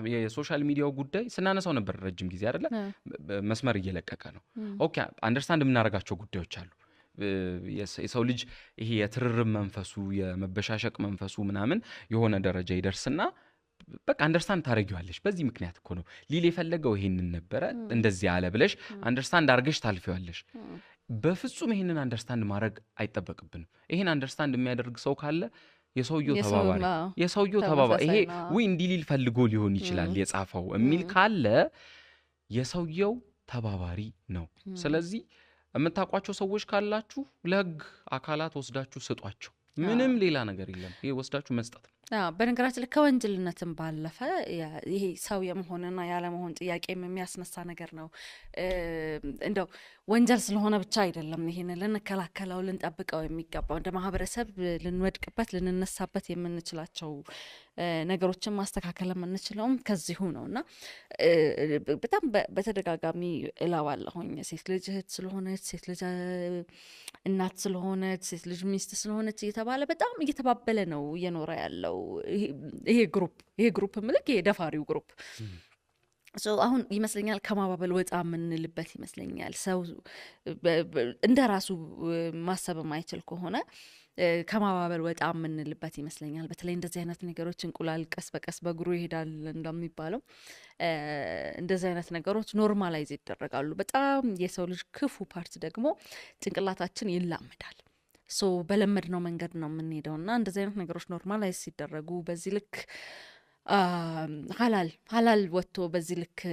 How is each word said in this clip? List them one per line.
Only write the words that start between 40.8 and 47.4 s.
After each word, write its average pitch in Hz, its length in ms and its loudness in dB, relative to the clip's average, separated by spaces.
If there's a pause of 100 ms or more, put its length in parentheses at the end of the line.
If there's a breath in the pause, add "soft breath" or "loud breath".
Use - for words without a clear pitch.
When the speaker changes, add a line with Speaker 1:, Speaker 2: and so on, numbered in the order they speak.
Speaker 1:
ይሄ 135 160 -4
ወስዳችሁ 135 420 -4
መስጠት 117 280 -4
ነው። - 100 -20 (200)
Speaker 2:
አዎ፣ 196 200 0
በነገራችን 247 480 2
ላይ 247 80 -4
ከወንጀልነትም 202 840 4
ባለፈ 160 440 -6 (320)
ያ-፣ 165 180 -4 (180)
ይሄ 196 180 0 (140)
ሰው 196 240 -4
የመሆንና 180 640 -4
ያለመሆን 175 500 -4
ጥያቄም 180 480 -4
የሚያስነሳ 180 520 -8 (100)